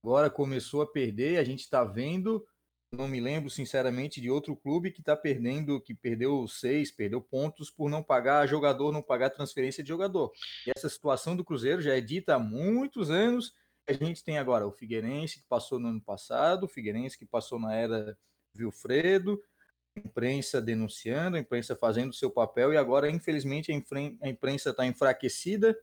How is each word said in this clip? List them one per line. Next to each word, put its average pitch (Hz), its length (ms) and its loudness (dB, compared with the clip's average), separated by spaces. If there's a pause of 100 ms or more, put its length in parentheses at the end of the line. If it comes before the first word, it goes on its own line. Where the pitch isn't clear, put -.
Agora 139 260 6
começou 139 520 -2
a 147 100 -2
perder, 131 460 0
a 143 80 4
gente 131 240 -8
tá 127 160 4
vendo, 180 600 -2 (460)
não 131 160 -6
me 131 140 -4
lembro, 139 280 -2
sinceramente, 131 680 -2
de 120 100 -4
outro 147 240 0
clube 170 380 -2
que - 100 -18
tá 151 140 2
perdendo, 139 640 0
que - 160 -12
perdeu 123 500 0
seis, 143 460 -2
perdeu 107 300 -4
pontos 147 500 -4
por 147 180 -2
não 156 140 -2
pagar 139 420 6
jogador, 143 460 2
não 151 100 -2
pagar 131 280 2
transferência 135 520 -4
de 139 60 -10
jogador. 175 460 0 (340)
E - 80 -2
essa - 140 -4
situação 151 480 -2
do 180 80 -4
Cruzeiro 147 360 0
já 143 140 2
é 127 60 2
dita 147 340 0
há 127 40 2
muitos 180 680 0
anos. 226 460 2 (320)
A 139 60 2
gente 156 320 -4
tem 156 120 -2
agora 123 300 2
o 101 60 -6
Figueirense, 120 680 -4
que - 80 -20
passou 123 320 -2
no 120 80 -2
ano 113 140 -2
passado, 151 640 0
o - 20 -8
Figueirense 117 500 -6
que 120 80 -20
passou 117 320 -4
na 110 160 -4
era 110 440 -2 (360)
Vilfredo, 170 880 2 (540)
a - 60 -10
imprensa 127 600 -2
denunciando, 117 760 -2
a - 20 0
imprensa 120 380 -4
fazendo 120 340 2
o - 40 -14
seu 131 140 0
papel, 123 440 2
e 156 40 6
agora, 139 320 4
infelizmente, 151 600 -2
a 147 40 0
infren-, 139 460 -6
a 143 60 -6
imprensa 135 460 -2
tá 127 120 0
enfraquecida 170 960 2